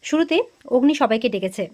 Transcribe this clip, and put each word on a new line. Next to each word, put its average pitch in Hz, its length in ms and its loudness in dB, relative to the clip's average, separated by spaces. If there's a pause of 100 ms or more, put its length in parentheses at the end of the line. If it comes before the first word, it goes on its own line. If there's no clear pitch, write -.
শুরুতে 320 340 0 (300)
অগ্নি 262 280 2
সবাইকে 226 340 0
ডেকেছে। 190 460 -4